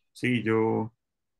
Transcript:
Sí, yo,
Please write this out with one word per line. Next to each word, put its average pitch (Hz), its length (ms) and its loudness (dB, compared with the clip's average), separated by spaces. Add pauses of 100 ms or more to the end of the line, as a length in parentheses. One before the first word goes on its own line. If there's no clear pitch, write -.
(140)
Sí, 120 300 -2
yo, 113 500 0 (460)